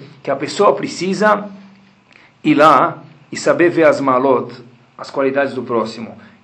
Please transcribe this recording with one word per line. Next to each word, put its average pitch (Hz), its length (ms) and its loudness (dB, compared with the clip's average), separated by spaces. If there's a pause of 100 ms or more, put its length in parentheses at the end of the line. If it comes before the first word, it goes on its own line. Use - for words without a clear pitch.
(220)
que - 80 -6
a 139 60 -2
pessoa 151 400 0
precisa 190 720 -2 (920)
ir 151 100 2
lá 147 480 4 (300)
e - 60 -10
saber 156 320 2
ver 165 160 2
as 139 140 4
malot, 131 540 0 (420)
as - 140 -16
qualidades 135 460 -2
do 127 80 -6
próximo. 113 520 -6 (280)